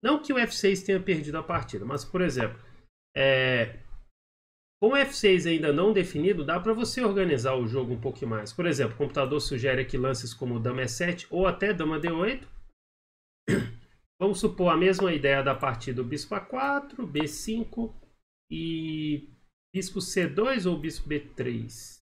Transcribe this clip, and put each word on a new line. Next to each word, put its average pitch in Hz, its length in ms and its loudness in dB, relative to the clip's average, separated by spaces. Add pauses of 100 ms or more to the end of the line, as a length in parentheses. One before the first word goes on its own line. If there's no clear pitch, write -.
Não 294 180 2
que 294 120 -4
o 254 60 2
F 233 160 0
seis 190 280 2
tenha 190 180 2
perdido 156 380 -2
a 156 40 -6
partida, 151 420 -4
mas, 139 200 -4
por - 160 -2
exemplo, 120 380 0 (580)
é, 131 640 2 (1000)
com 220 100 6
o 277 60 4
F 277 160 4
seis 185 320 6
ainda 160 280 2
não 185 200 6
definido, 175 520 2
dá 165 160 -2
pra 214 120 0
você 226 300 -2
organizar 175 540 2
o 123 100 0
jogo 123 280 -2
um 117 60 -8
pouquinho 123 300 -6
mais. 107 220 -6
Por 175 120 -4
exemplo, 135 300 0
o - 40 -18
computador 143 420 0
sugere 131 420 0
aqui 131 160 -4
lances 127 340 -2
como 120 280 -4
dama 123 220 -2
E 123 60 -2
sete 175 420 -4
ou 180 160 2
até 196 280 0
dama 160 240 0
D 165 120 -2
oito. 196 380 -2 (1000)
<clears throat> - 720 -4
Vamos 196 180 2
supor 180 340 2
a 160 40 6
mesma 185 360 4
ideia 139 300 4
da 135 120 2
partida, 127 460 -4
o 127 40 -2
bispo 143 300 -6
A 196 60 -2
quatro, 277 680 -4
B 160 200 -2
cinco 226 680 -6 (580)
e 160 800 -4 (460)
bispo 185 260 -4
C 180 280 0
dois 214 360 0
ou 175 140 0
bispo 147 300 -6
B 147 120 -2
três. 117 800 -8 (140)